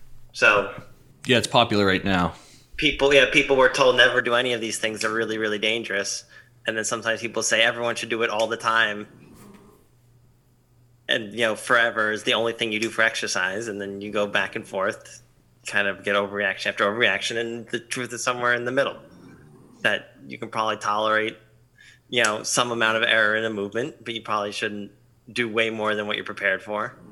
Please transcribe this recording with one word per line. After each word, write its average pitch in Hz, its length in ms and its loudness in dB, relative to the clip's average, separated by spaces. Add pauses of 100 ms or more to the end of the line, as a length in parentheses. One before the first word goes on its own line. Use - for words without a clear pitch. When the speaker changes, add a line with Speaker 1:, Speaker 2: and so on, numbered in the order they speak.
(320)
Speaker 1:
So 104 400 4 (540)
Speaker 2:
Yeah, 123 140 6
it's - 80 -2
popular 107 400 4
right 92 180 2
now. 90 280 2 (440)
Speaker 1:
people, 139 380 2
yeah, 131 160 8
people 139 240 4
were 131 140 6
told 127 280 4
never 123 240 4
do 117 140 0
any 127 180 2
of 113 80 -4
these 110 160 -4
things. 110 240 -4
They're 110 100 0
really, 110 280 -2
really 107 180 0
dangerous. 104 680 -4 (440)
And 113 100 -2
then 110 80 -4
sometimes 113 360 -2
people 113 200 -4
say 110 220 4
everyone 117 320 0
should 117 140 -8
do 113 120 0
it 113 80 2
all 107 160 2
the 113 120 -4
time. 110 500 0 (2000)
And, 113 260 -4
you 110 60 -10
know, 110 160 2
forever 110 560 2
is 107 120 -4
the 123 120 0
only 113 180 0
thing 113 180 -2
you 107 80 -2
do 110 100 -2
for 107 120 -2
exercise. 104 680 0
And 101 140 -6
then 98 200 -8
you 104 100 -8
go 104 160 0
back 101 280 -2
and 107 120 -8
forth, - 560 -6 (420)
kind 101 220 0
of 95 160 -6
get 101 120 0
overreaction 101 520 -2
after 104 180 0
overreaction. 104 520 0
And 117 320 -6
the 120 100 -4
truth 123 340 -8
is 117 100 -8
somewhere 120 300 0
in 120 120 -2
the 123 60 -4
middle, 131 260 0 (840)
that - 340 -2 (120)
you 131 100 -12
can 113 120 -10
probably 110 280 -2
tolerate, 107 600 0 (720)
you 120 140 2
know, 107 200 2
some 123 280 0
amount 113 260 2
of 113 60 2
error 110 320 4
in 110 80 0
a 113 60 -2
movement, 110 560 -6
but 120 80 -8
you 113 80 -8
probably 104 300 -2
shouldn't 101 400 -6 (400)
do 117 180 -2
way 113 200 0
more 107 260 -2
than 104 100 -4
what 107 100 -4
you're 104 100 -6
prepared 98 360 -2
for. 107 340 -6 (160)